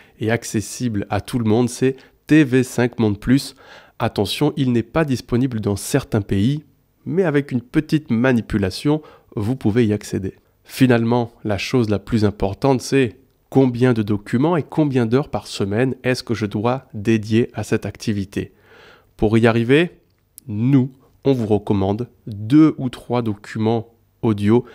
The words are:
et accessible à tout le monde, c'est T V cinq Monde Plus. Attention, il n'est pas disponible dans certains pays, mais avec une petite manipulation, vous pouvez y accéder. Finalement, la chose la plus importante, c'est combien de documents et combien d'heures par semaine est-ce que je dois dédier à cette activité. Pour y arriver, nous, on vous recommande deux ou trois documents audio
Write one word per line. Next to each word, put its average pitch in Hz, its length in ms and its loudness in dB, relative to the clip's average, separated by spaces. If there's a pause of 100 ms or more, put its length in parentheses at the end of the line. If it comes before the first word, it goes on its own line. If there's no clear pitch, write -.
(180)
et 107 120 -4
accessible 113 800 -4
à 101 100 -2
tout - 180 -6
le 117 60 -2
monde, 113 240 2
c'est 131 280 -2 (300)
T 156 160 6
V 127 200 2
cinq 120 360 -2
Monde 104 220 0
Plus. 131 340 0 (440)
Attention, 117 580 -2
il 127 160 0
n'est 113 100 2
pas 160 220 -2
disponible 123 560 -2
dans 101 160 0
certains 123 460 -2
pays, 117 420 0 (400)
mais 165 200 0
avec 143 280 0
une 123 80 -2
petite 151 500 -2
manipulation, 117 920 0 (340)
vous 110 180 -2
pouvez 117 320 2
y 104 60 2
accéder. 98 440 -6 (280)
Finalement, 120 680 0 (100)
la 104 140 -2
chose 117 320 0
la 98 80 0
plus 107 260 0
importante, 104 560 0
c'est 131 380 -2 (320)
combien 127 420 4
de 113 100 0
documents 107 540 -2
et 120 80 -2
combien 131 420 0
d'heures 127 220 0
par - 180 -8
semaine 110 560 -2
est-ce 123 220 -2
que 117 100 -4
je 104 120 -2
dois 113 460 -4
dédier 110 600 0
à 110 100 -10
cette 107 240 -4
activité. 101 640 -6 (640)
Pour 110 220 2
y 113 80 4
arriver, 117 540 2 (480)
nous, 123 420 2 (340)
on 139 80 2
vous 120 140 0
recommande 104 640 0 (180)
deux 123 520 4
ou 131 100 -6
trois 123 340 -6
documents 110 720 -4 (280)
audio 107 420 2 (100)